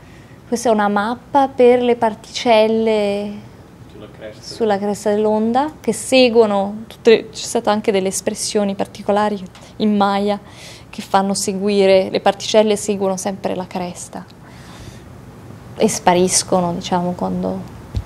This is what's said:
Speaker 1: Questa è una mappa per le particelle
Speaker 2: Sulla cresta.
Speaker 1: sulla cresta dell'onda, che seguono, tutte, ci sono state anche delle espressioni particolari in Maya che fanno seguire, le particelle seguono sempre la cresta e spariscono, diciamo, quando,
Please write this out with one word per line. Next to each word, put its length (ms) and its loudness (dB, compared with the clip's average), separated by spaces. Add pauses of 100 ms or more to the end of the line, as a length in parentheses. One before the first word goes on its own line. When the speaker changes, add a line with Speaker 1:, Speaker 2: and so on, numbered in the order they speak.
(480)
Speaker 1:
Questa 200 -2
è 40 4
una 140 2
mappa 640 0
per 340 4
le 140 2
particelle 1400 0 (600)
Speaker 2:
Sulla 140 -20 (100)
cresta. 380 -16
Speaker 1:
sulla 240 0
cresta 320 -2
dell'onda, 720 0
che 120 -2
seguono, 920 2
tutte, 460 2
ci 60 -16
sono 100 -10
state 200 -2
anche 220 0
delle 180 0
espressioni 680 -4
particolari 680 -2 (360)
in 180 0
Maya 420 0 (500)
che 140 -14
fanno 320 0
seguire, 760 2
le 100 -2
particelle 560 2
seguono 400 -2
sempre 400 -6
la 100 -8
cresta 580 -10 (1500)
e 120 0
spariscono, 840 0
diciamo, 400 -4
quando, 460 -6 (460)